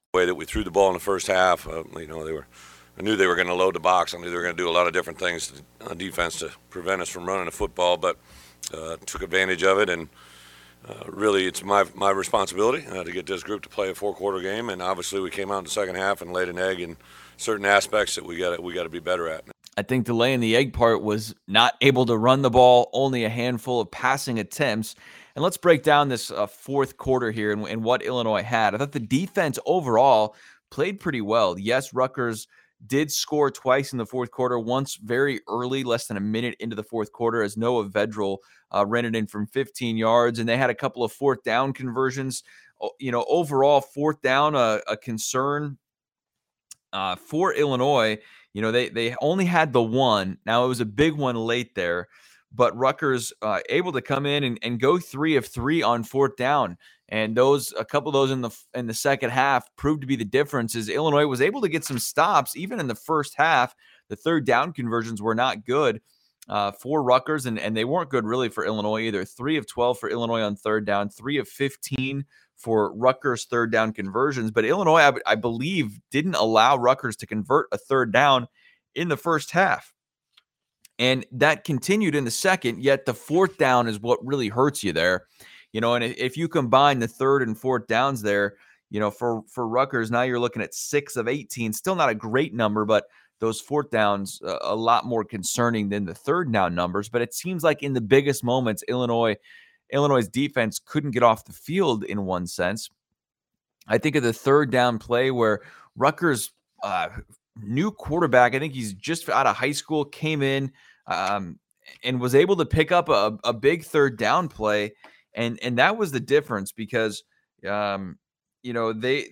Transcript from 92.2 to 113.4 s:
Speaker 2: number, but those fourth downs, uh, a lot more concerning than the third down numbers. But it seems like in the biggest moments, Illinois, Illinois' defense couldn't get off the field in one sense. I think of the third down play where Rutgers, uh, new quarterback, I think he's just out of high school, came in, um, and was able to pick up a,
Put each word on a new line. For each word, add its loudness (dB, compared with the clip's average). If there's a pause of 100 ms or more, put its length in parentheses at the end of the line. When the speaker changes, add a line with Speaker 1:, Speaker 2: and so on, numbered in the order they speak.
Speaker 2:
number, 0
but 2 (340)
those -2
fourth -4
downs, 0
uh, -4
a -2
lot 2
more -2
concerning -2
than -4
the -8
third -2
down 2
numbers. -2
But 0
it -8
seems -6
like 2
in -4
the -2
biggest 4
moments, 0
Illinois, 0 (560)
Illinois' 2
defense -2
couldn't -6
get 0
off 4
the -20
field -2
in -6
one -4
sense. -4 (960)
I 2
think 0
of 2
the 4
third 2
down 2
play 0
where 2 (360)
Rutgers, 0 (320)
uh, -2 (520)
new -2
quarterback, 2
I 0
think -6
he's -6
just -8
out 2
of 2
high -2
school, -4
came -4
in, -2 (360)
um, -4 (440)
and -2
was 2
able 6
to 0
pick 0
up 2
a, 2